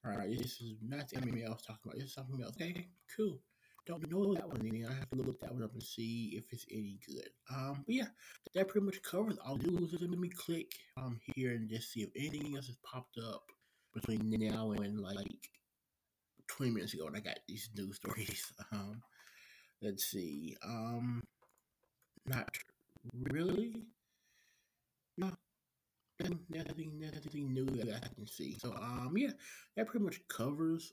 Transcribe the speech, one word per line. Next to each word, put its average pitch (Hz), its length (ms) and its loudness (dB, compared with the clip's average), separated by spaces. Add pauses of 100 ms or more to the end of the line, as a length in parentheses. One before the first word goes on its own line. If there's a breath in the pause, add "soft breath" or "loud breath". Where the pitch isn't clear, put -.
All 104 120 0
right, 101 140 0
this 123 300 -2
is 113 220 -6
not 135 260 -4
the - 100 -6
anime 120 280 0
I 110 40 -2
was 113 120 -4
talking 110 220 -12
about. - 100 -8
This 131 120 -4
is - 80 -10
something 131 280 -4
else. 113 180 -6
Okay, 175 280 -4 (280)
cool. 208 240 2 (460 loud breath)
Don't 156 240 -4
know 196 240 6
that 170 140 0
one, 131 120 0
then 113 280 2
I 131 60 0
have - 160 -4
to 127 60 0
look - 240 0
that - 120 -4
one 123 100 -2
up 107 100 -4
and 117 100 -8
see 113 540 -2
if 110 160 -6
it's 120 180 -8
any 101 360 -4
good. - 220 -8 (240)
Um, 139 340 -2
but 226 80 4
yeah, 254 120 4 (480 loud breath)
that 190 120 8
pretty 202 180 4
much 190 180 0
covers 208 420 4
all 135 120 0
the 165 140 6
news. 175 300 4
Let 175 100 2
me 180 180 2
click, - 440 -2 (240)
um, 127 240 -2 (140)
here 127 180 4
and 113 160 0
just 113 240 -2
see 113 100 0
if 98 140 -2
anything 147 400 0
else 131 100 -4
has 123 180 -8
popped - 340 -8
up 113 260 -4 (480 soft breath)
between 110 380 2
now 107 420 4
and, 104 280 0
like, 98 500 -4 (960)
twenty 127 240 2
minutes 104 220 0
ago, 78 120 -2
and 82 100 -4
I 107 40 -2
got 78 180 -4 (100)
these 110 280 -6
news 98 200 -2
stories. - 600 -2
<laughs> - 160 -8
Um, 104 300 -4 (800 loud breath)
let's 101 280 0
see. 80 540 -2
Um, 117 580 0 (1040)
not - 220 0 (840)
really. 190 540 2 (1300 soft breath)
No, 185 140 2 (880)
nothing, 170 280 2
nothing, 160 520 -4
nothing 151 520 -2
new 131 140 4
that 120 360 0
I 117 120 -6
can 107 120 -8
see. - 320 -6
So, - 140 -4
um, 127 440 -2
yeah, 254 140 6 (460 loud breath)
that 220 120 2
pretty 214 160 4
much - 240 2
covers 160 640 2